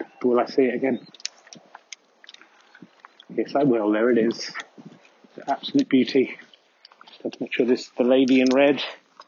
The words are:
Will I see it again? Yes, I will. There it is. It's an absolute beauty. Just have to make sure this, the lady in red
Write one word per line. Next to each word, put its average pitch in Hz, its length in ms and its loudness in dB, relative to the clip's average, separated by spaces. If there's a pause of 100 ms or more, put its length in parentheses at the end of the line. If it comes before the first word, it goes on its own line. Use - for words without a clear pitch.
(240)
Will 123 160 2
I 120 60 0
see - 160 0
it 123 120 0
again? 123 320 -4 (2250)
Yes, 110 220 -4
I 139 80 0
will. 113 300 0
There 113 180 2
it 117 80 2
is. 113 320 -2 (880)
It's - 0 -
an - 100 -18
absolute - 420 -2
beauty. 127 480 2 (680)
Just - 160 -20
have - 80 -8
to - 100 -16
make 123 120 -10
sure 147 120 0
this, 120 320 -2
the 135 60 -2
lady 131 380 4
in 127 120 2
red 143 300 2 (460)